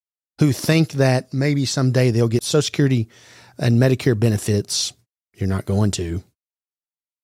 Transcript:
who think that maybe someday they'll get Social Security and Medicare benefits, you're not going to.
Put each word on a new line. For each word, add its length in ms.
who 140
think 400
that 400
maybe 320
someday 460
they'll 180
get 160
Social 160
Security 480
and 220
Medicare 360
benefits, 760
you're 160
not 160
going 260
to. 320